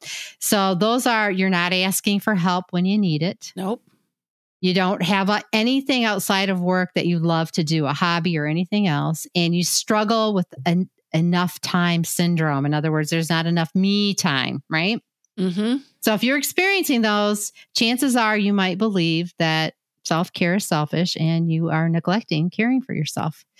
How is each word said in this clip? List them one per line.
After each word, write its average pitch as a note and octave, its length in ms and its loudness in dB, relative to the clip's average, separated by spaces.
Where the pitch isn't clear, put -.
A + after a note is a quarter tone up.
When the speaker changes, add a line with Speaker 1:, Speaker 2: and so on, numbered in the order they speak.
Speaker 1:
So F#3+ 360 0
those A#3 320 0
are, G#3+ 240 2
you're F#3+ 180 0
not F3+ 240 2
asking F#3+ 460 0
for G#3+ 160 0
help F3+ 340 0
when F3+ 160 0
you G3+ 140 2
need D#3+ 240 0
it. - 320 -8
Speaker 2:
Nope. F#3 260 -6
Speaker 1:
You F3+ 140 2
don't F#3 260 2
have G3 300 2
a, G#3 100 0
anything B3+ 520 0
outside G3 460 0
of F#3 120 0
work F3+ 320 0
that - 140 0
you F3 100 2
love E3 360 0
to F3+ 100 0
do, D#3 240 0
a C#3+ 60 0
hobby E3+ 440 0
or D3 80 -2
anything F3+ 400 0
else, D3+ 480 -2
and E3+ 220 2
you F3 80 2
struggle G#3+ 720 0
with F3+ 100 0
en-, F3 240 0
enough F3 500 0
time F3 420 0
syndrome. D#3+ 640 0
In D3 80 0
other D3+ 160 0
words, D3+ 180 -2
there's E3 220 -2
not E3 160 0
enough E3+ 260 0
me G3+ 400 2
time, C3+ 560 -2
right? F3+ 320 -2
Speaker 2:
Mm-hmm. G#3 380 0
Speaker 1:
So A3 140 2
if G#3 80 -2
you're C4 140 2
experiencing D4+ 680 0
those, G#3 480 0
chances B3 400 2
are A3 200 2
you G3+ 180 2
might F#3+ 260 0
believe F3 580 0
that D#3+ 380 0
self-care F3 520 0
is G3+ 100 -2
selfish D#3+ 540 -2
and E3 320 0
you D#3+ 180 0
are D#3+ 200 0
neglecting E3+ 600 0
caring B3 320 0
for - 120 -8
yourself. - 520 -6